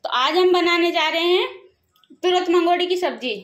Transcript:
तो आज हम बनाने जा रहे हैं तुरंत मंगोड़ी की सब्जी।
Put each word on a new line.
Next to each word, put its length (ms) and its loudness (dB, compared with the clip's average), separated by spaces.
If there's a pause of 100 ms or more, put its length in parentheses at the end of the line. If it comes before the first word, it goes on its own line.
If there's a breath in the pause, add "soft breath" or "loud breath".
तो 60 -8
आज 280 -2
हम 160 4
बनाने 380 2
जा 180 0
रहे 180 -2
हैं 200 2 (760)
तुरंत 260 2
मंगोड़ी 380 2
की 100 -2
सब्जी। 460 -6